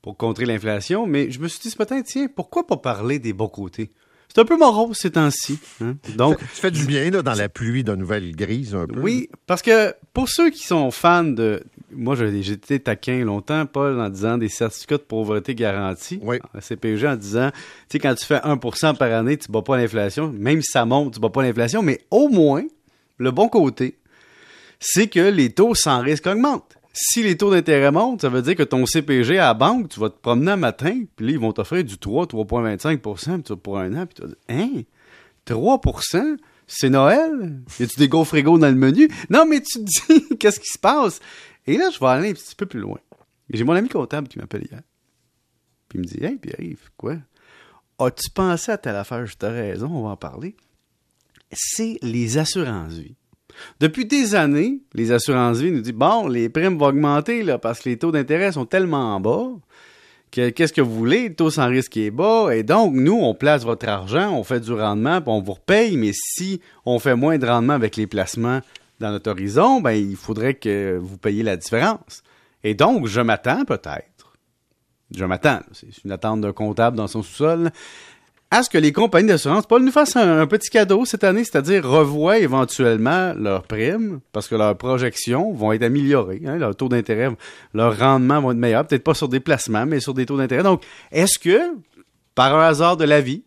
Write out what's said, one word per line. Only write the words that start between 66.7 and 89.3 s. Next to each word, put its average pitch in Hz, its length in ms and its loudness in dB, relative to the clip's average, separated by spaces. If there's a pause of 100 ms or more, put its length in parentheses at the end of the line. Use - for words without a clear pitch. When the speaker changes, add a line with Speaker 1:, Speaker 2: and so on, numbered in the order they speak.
Speaker 1:
on 123 140 0
fait 127 160 2
moins 147 240 2
de 127 80 -2
rendement 120 260 2
avec 113 220 -2
les 110 100 -2
placements 117 560 -4 (380)
dans 110 100 -6
notre 104 220 -6
horizon, 127 500 2
ben, 127 120 0
il 101 240 -2
faudrait 110 360 -4
que 101 480 -4
vous 95 160 -12
payiez 104 240 -2
la 101 160 -2
différence. » 147 640 -4 (420)
Et 107 120 -2
donc, 165 320 2
je 107 140 -2
m'attends 123 440 0
peut-être, - 720 -10 (720)
je 92 160 -6
m'attends, 95 360 0 (100)
c'est - 340 -20
une 98 60 -8
attente 110 300 -4
d'un 101 120 -4
comptable 113 420 0
dans 107 120 -4
son 107 160 -6
sous-sol, 165 480 0 (800)
à 240 140 4
ce - 60 -4
que - 80 2
les 151 160 4
compagnies 196 340 4
d'assurance, 180 400 2
Paul, 247 160 6
nous 262 80 4
fassent 294 240 4
un, 175 240 6
un 156 80 4
petit 208 220 0
cadeau 208 340 4
cette 214 220 -2
année, 196 180 4
c'est-à-dire 170 400 2
revoient 151 560 4
éventuellement 131 920 2
leurs 98 300 -4
primes, 160 580 -4 (100)
parce 107 160 -6
que 120 80 -4
leurs 107 220 2
projections 127 760 -2
vont 110 220 0
être 110 100 0
améliorées, 127 640 2
hein, 139 100 -6
leur 127 180 -2
taux 131 140 -4
d'intérêt, 120 420 0 (440)
leurs 110 260 2
rendements 135 400 4
vont 131 120 0
être 120 60 0
meilleurs, 120 300 2
peut-être 135 160 0
pas - 120 2
sur 151 120 -4
des 127 140 0